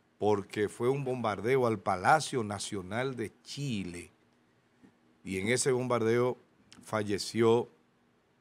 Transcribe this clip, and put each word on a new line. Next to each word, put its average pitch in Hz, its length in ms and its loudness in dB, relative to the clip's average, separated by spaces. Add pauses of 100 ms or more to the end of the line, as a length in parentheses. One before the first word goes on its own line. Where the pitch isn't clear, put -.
(160)
porque 101 520 0
fue 120 200 -2
un 139 140 0
bombardeo 120 640 0
al 113 140 0
Palacio 117 640 2
Nacional 104 720 -6
de 107 160 -8 (100)
Chile, 90 720 -8 (1120)
y 92 140 -4
en 98 100 -2
ese 127 240 2
bombardeo 123 680 0 (460)
falleció 110 840 2 (720)